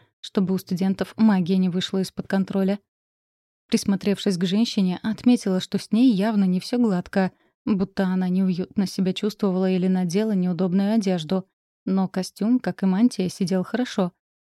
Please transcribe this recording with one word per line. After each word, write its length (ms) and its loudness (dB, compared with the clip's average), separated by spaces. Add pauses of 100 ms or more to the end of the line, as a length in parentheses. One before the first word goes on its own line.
(200)
чтобы 340 -2
у 60 -2
студентов 580 -4
магия 400 2
не 120 2
вышла 320 -2
из-под 260 -8
контроля. 500 -2 (920)
Присмотревшись 680 0
к 80 -2
женщине, 560 0
отметила, 580 2
что 200 -4
с 120 -10
ней 220 4
явно 300 2
не 160 2
всё 180 -4
гладко — 540 0 (340)
будто 400 0
она 240 0
неуютно 560 0
себя 280 -2
чувствовала 560 0
или 180 0
надела 440 0
неудобную 640 0
одежду. 540 0 (380)
Но 220 0
костюм, 520 -2
как 240 -4
и 20 0
мантия, 440 2
сидел 340 -2
хорошо. 500 -4 (280)